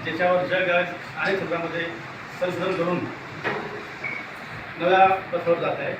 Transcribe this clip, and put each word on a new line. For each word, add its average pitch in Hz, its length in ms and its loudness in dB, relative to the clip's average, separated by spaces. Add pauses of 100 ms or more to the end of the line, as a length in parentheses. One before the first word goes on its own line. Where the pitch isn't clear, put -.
ज्याच्यावर 180 420 4
जग 180 240 2
आज 175 160 4 (360)
अनेक 190 140 2
क्षेत्रामध्ये 165 460 -2 (580)
संशोधन 180 320 0
करून 170 280 2 (1800)
नव्या 185 280 8
पथावर 170 520 2
जात 147 200 0
आहे 151 200 -4